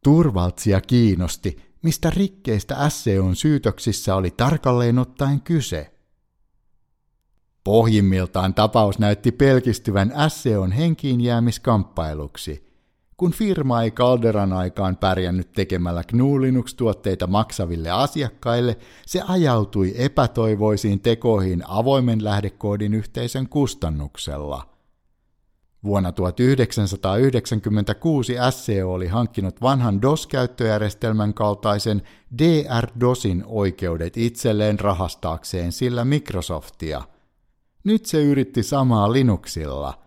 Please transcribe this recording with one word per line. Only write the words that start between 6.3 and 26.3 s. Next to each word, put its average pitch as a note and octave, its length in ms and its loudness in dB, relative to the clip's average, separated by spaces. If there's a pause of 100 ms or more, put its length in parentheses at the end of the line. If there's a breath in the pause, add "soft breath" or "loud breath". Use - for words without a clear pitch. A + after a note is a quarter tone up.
Pohjimmiltaan G2 880 2
tapaus G#2+ 440 2
näytti G#2 340 2
pelkistyvän B2 800 2 (160)
S - 140 -8
C A2+ 160 0
O:n F#2+ 140 -2
henkiinjäämiskamppailuksi. A#2 2000 -2 (480)
Kun F3 160 0
firma D3 500 0
ei A2+ 80 0
Calderan A2+ 600 2
aikaan F#2 440 -2
pärjännyt F#2 560 -2
tekemällä F2 520 -2
gnu C3 360 2
Linux-tuotteita A2+ 840 -2
maksaville F2 640 -2
asiakkaille, B2 880 -2 (280 loud breath)
se F#3 220 -4
ajautui A2+ 680 0
epätoivoisiin G#2+ 1040 0
tekoihin G2+ 680 0
avoimen A#2 580 2
lähdekoodin G#2 720 -2
yhteisön A#2+ 540 -4
kustannuksella. D2 1200 -4 (1160)
Vuonna G2 280 0
tuhat F2+ 280 -2